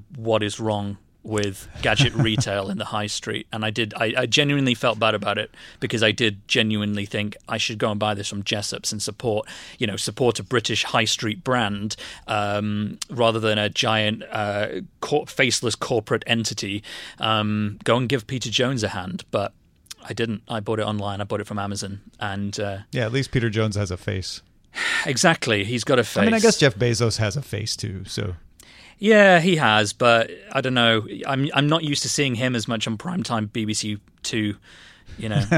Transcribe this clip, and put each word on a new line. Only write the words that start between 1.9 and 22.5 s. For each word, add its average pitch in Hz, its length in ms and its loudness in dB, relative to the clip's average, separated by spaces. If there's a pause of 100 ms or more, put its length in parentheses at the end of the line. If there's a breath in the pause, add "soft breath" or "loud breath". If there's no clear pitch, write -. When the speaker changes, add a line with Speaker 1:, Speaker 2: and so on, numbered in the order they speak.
Speaker 1:
<laughs> 113 140 2
retail 101 420 -2
in 98 80 -6
the 104 80 -6
high 104 220 -4
street. - 440 -6
And 110 100 -4
I 110 80 0
did, 110 260 -2
I, 113 200 0
I 127 100 2
genuinely 139 480 2
felt 110 240 0
bad 110 160 4
about 101 220 -2
it 104 140 -4 (280 loud breath)
because 110 240 -2
I 110 80 6
did 101 380 0
genuinely 104 560 0
think 104 320 -4 (120)
I 113 100 -2
should 110 180 -4
go 110 140 0
and 104 100 -2
buy 107 140 2
this 101 140 -6
from 101 160 -6
Jessop's - 480 -4
and 107 100 -6
support, 107 440 -2 (320 loud breath)
you 120 80 -2
know, 98 100 -2
support 120 420 0
a - 40 -8
British 107 420 0
high 117 200 2
street 104 400 -4
brand, 107 520 -2 (320 loud breath)
um, 104 680 -2 (120)
rather 113 300 2
than 107 180 2
a 104 100 2
giant, 107 640 0
uh, 104 500 -2 (200)
cor-, 147 260 -2
faceless 123 480 0
corporate 113 520 0
entity, 110 560 -2 (360 loud breath)
um, 107 640 0
go 117 140 4
and 127 100 0
give 123 180 -2
Peter 123 220 -6
Jones 123 340 0
a 101 60 2
hand. 92 420 -8
But 104 220 -2 (560)
I 117 60 -8
didn't. 113 340 -4
I 117 120 -4
bought 110 180 -2
it 107 80 0
online. 101 340 -4
I 104 40 -6
bought 104 160 -4
it 98 60 -8
from 104 120 -8
Amazon. 101 420 -6 (200)
And, 101 380 -4